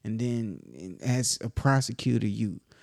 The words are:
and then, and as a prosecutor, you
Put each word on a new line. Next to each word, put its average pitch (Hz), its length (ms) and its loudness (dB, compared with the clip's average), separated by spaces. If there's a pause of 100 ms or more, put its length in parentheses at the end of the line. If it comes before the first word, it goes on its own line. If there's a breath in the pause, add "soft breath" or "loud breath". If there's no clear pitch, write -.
and 110 160 -4
then, 117 420 -2 (160)
and 90 240 -12
as 127 400 2
a 117 80 -4
prosecutor, 127 800 2
you 104 340 -2 (220 soft breath)